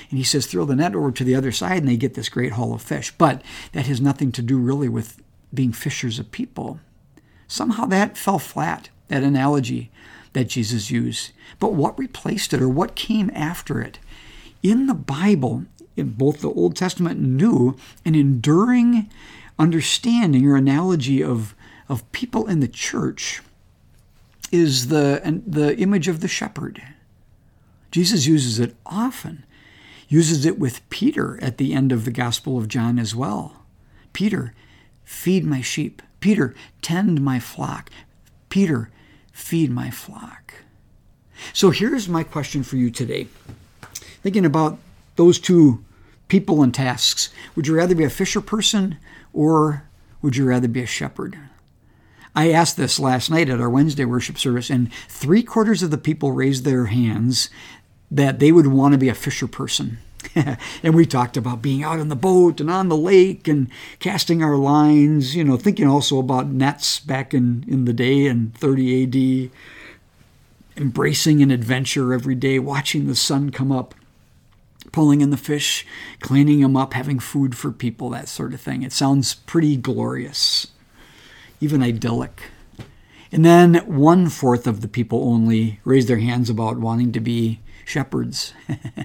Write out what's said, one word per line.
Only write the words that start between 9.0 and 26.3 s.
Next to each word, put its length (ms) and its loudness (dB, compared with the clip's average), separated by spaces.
that 160 -2
analogy 640 0
that 160 -2
Jesus 380 -4
used. 440 -6
But 160 -2
what 240 -2
replaced 540 -6
it, 100 0
or 60 2
what 260 -2
came 400 -2
after 460 -6
it? 180 -12
In 240 2
the 80 0
Bible, 720 -2
in 140 -4
both 320 -2
the 100 -4
Old 240 0
Testament 420 -2
and 180 0
New, 380 2
an 100 2
enduring 960 2
understanding 880 2
or 80 6
analogy 720 2
of, 320 -4
of 240 -8
people 340 -4
in 140 0
the 80 0
church 760 -8
is 380 2
the, 360 0
and 220 -4
the 320 0
image 300 0
of 120 -4
the 80 -6
shepherd. 540 -10